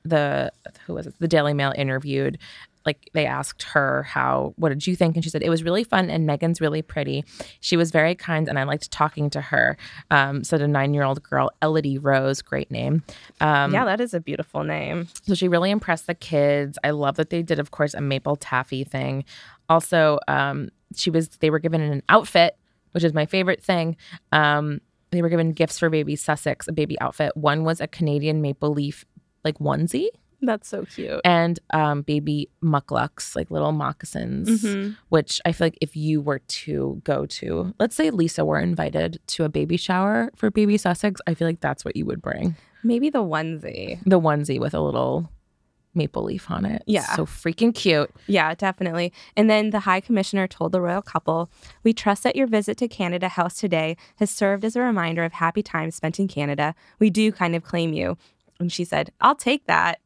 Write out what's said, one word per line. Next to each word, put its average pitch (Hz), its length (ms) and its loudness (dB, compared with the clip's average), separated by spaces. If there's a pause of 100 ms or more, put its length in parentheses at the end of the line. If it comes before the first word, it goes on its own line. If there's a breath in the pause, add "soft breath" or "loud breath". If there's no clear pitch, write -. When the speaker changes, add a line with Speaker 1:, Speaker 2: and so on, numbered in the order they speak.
Speaker 1:
the, 143 460 0 (360)
who 170 80 -8
was 160 120 -8
it? - 140 -16
The 170 80 0
Daily 151 260 4
Mail 139 220 0
interviewed, 135 600 -2 (480 loud breath)
like, - 280 -4
they 156 120 2
asked 135 360 -6
her 135 420 0
how, 131 520 0
"What 165 140 0
did 143 160 -4
you 180 100 0
think?" 165 200 2
And 165 80 -2
she 165 60 -4
said, 156 120 -4
"It - 80 0
was 165 120 0
really 180 220 0
fun, 185 260 0
and 156 180 0
Meghan's 165 340 0
really 156 200 0
pretty. 143 420 -6 (360 loud breath)
She - 160 0
was 165 140 2
very 160 240 2
kind, 160 340 -2
and 143 100 -2
I 135 60 0
liked 143 260 -4
talking 147 400 0
to 143 120 -6
her," 135 340 0 (340 loud breath)
um, 139 340 2
said 160 180 0
a 147 60 2
nine-year-old 143 540 0
girl, 131 280 0 (120)
Elodie 156 360 0
Rose, 139 440 2
great 139 280 -6
name. 135 320 0 (380 loud breath)
Um, 147 340 4
Speaker 2:
Yeah, 202 120 2
that 208 140 0
is 240 140 -4
a 170 60 -2
beautiful 147 440 -6
name. 151 440 -4 (180)
Speaker 1:
so 202 80 2
she 185 140 0
really 175 220 2
impressed 196 360 -2
the 170 80 -4
kids. 143 680 0
I 143 60 2
love 147 260 0
that 156 140 0
they 170 120 -2
did, 160 160 0
of 143 120 -6
course, 147 240 -2
a - 80 -8
maple 139 340 -2
taffy 131 480 -4
thing. 135 400 -4 (460 loud breath)
Also, 160 480 4 (100)
um, 139 400 -2 (260)
she - 160 -2
was, 160 180 2 (120)
they 156 80 4
were 151 100 2
given 160 220 0
an 147 300 -2
outfit, 180 460 6 (360)
which 170 100 0
is 160 120 2
my 151 100 2
favorite 185 380 0
thing. 165 340 0 (340 loud breath)
Um, 147 500 2 (300)
they 175 120 0
were 170 80 2
given 165 220 2
gifts 156 260 -2
for 170 100 2
baby 151 280 0
Sussex, - 520 -4
a 160 40 -6
baby 147 280 -2
outfit. 131 340 -2
One 151 300 0
was 165 160 0
a 156 80 -2
Canadian 151 540 0
maple 143 320 -2
leaf, 143 320 -6 (360)
like, 156 160 -2
onesie. 156 500 0 (340)
Speaker 2:
That's 233 260 -2
so 196 160 -6
cute. - 400 -8
Speaker 1:
And, 170 340 4 (140)
um, 147 300 0
baby 147 480 -2 (120)
mucklucks, 143 720 -2
like, 151 160 -6
little 151 220 0
moccasins, 143 880 -2
Speaker 2:
Mm-hmm. 202 280 -2 (180 loud breath)
Speaker 1:
which - 380 0
I 170 60 0
feel 175 160 -2
like 160 120 -6
if 151 160 -4
you 151 240 0
were 143 200 -2
to 139 600 -6
go 139 240 -2
to, 175 540 -4
let's 220 160 0
say 311 140 2
Lisa 165 340 0
were 151 160 0
invited 160 580 -2 (100)
to - 160 -2
a 151 40 0
baby 151 300 -2
shower 202 580 0
for 214 140 0
baby 208 260 4
Sussex, 190 500 0
I 175 80 0
feel 165 140 0
like 165 120 -4
that's - 240 -4
what - 120 -6
you 156 80 -4
would - 160 -4
bring. - 360 -4 (280 soft breath)
Speaker 2:
Maybe 240 240 2
the 285 160 0
onesie. 156 800 -6
Speaker 1:
The 185 160 8
onesie 147 400 2
with 143 140 -2
a 156 80 0
little 135 480 0 (640)
maple 147 280 -2
leaf - 260 -8
on - 140 -2
it. - 220 -4
Speaker 2:
Yeah. 202 160 2 (120)
Speaker 1:
So 156 100 0
freaking 214 480 0
cute. 160 380 2 (160)
Speaker 2:
Yeah, 165 300 4
definitely. 180 560 -2 (240 loud breath)
And 214 120 6
then 214 220 4
the 208 100 0
High 190 200 2
Commissioner 196 480 0
told 170 240 -4
the 185 80 2
royal 175 220 0
couple, 165 480 -2 (340 loud breath)
"We 226 80 6
trust 202 320 0
that 247 100 2
your 269 140 2
visit 214 300 0
to 247 100 -2
Canada 180 400 -2
House 180 260 -2
today 165 420 0 (200 soft breath)
has 208 120 0
served 196 360 0
as 226 100 -2
a 240 60 0
reminder 175 420 0
of 165 120 -4
happy 170 280 0
times 160 320 -4
spent - 240 -4
in 196 80 0
Canada. 147 480 -2 (240 soft breath)
We 214 120 6
do 214 200 2
kind 175 240 -2
of 165 80 -2
claim 165 300 -2
you." 175 260 -2 (400 soft breath)
And 175 140 -2
she 175 120 -4
said, - 360 -4
"I'll 285 160 4
take 285 300 -2
that." 170 400 2